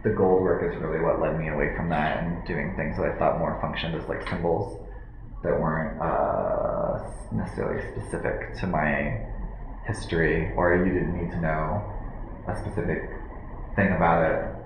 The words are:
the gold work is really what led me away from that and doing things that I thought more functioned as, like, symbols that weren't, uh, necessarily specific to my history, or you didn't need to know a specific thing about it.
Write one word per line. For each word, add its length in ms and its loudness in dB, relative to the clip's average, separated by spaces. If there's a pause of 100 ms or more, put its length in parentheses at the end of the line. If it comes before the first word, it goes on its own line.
the 60 4
gold 320 6
work 220 4
is 180 0
really 180 -2
what 220 2
led 180 2
me 100 -2
away 260 0
from 140 -2
that 320 2
and 240 -2
doing 300 -2
things 220 -2
that 80 2
I 120 0
thought 220 4
more 220 0
functioned 340 -2
as, 140 -6
like, 180 -4
symbols 500 0 (680)
that 140 4
weren't, 440 0
uh, 960 0 (320)
necessarily 500 -2 (120)
specific 640 -4
to 100 -2
my 540 2 (640)
history, 720 2
or 180 6
you 160 4
didn't 300 2
need 100 -2
to 80 -2
know 420 0 (680)
a 100 -2
specific 520 -2 (680)
thing 180 4
about 360 4
it. 140 0 (220)